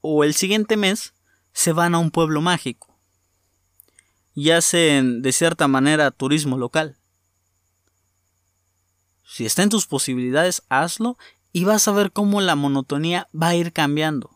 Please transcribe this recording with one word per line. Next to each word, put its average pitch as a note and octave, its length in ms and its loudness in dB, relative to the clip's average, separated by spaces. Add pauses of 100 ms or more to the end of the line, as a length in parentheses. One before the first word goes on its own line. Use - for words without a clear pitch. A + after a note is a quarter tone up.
o D3+ 240 2
el D3+ 80 2
siguiente G#3+ 420 0
mes, G3+ 380 -2 (400)
se - 180 0
van E3+ 240 2
a E3+ 40 2
un E3 120 0
pueblo D#3 300 0
mágico. E3 580 -4 (1400)
Y D3 140 0
hacen, D3+ 720 2
de C3 100 -2
cierta E3 380 0
manera, C#3 420 2
turismo C#3 460 -2
local. C#3 400 -4 (2250)
Si - 220 -10
está C#3 180 0
en G#3 60 4
tus G#3 180 0
posibilidades, C3+ 800 -2
hazlo E3+ 500 -2 (360)
y F3 100 0
vas G#3 240 2
a G#3 60 0
ver G3+ 180 2
cómo G3+ 300 0
la F3+ 140 2
monotonía C#3+ 760 -2
va E3 140 -2
a F3 80 2
ir E3+ 160 -2
cambiando. D3+ 640 -2